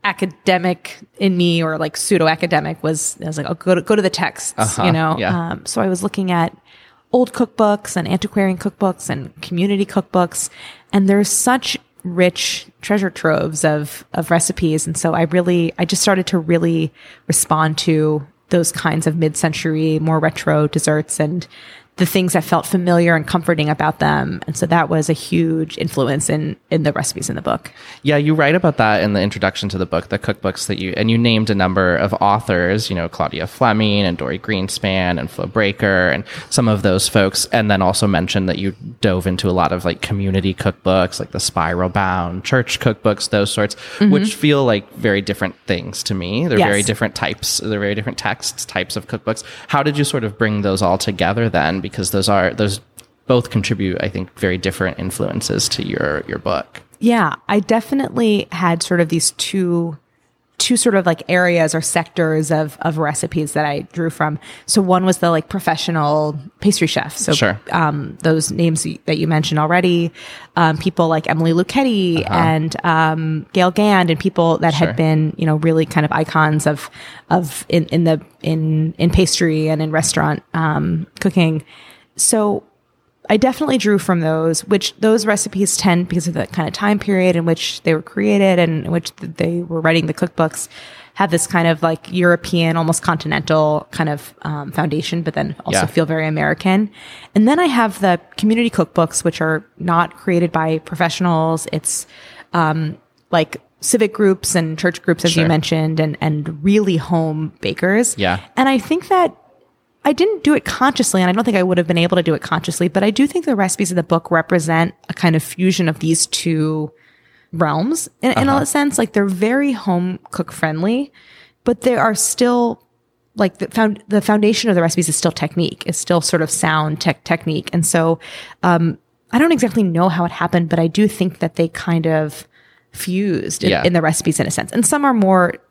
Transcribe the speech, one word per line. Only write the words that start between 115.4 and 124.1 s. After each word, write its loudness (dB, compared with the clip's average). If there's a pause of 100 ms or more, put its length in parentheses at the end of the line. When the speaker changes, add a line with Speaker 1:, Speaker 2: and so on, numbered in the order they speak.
Speaker 1:
fusion 0
of -2
these 0
two -2 (600)
realms -2 (140)
in, 2
in 2
Speaker 2:
Uh-huh. 2
Speaker 1:
a -2
sense. 0
Like, 0
they're 2
very 0
home -2 (120)
cook -6
friendly, -2 (520)
but 0
they 2
are 2
still, 0 (540)
like, 0
the -6
found-, 0
the 2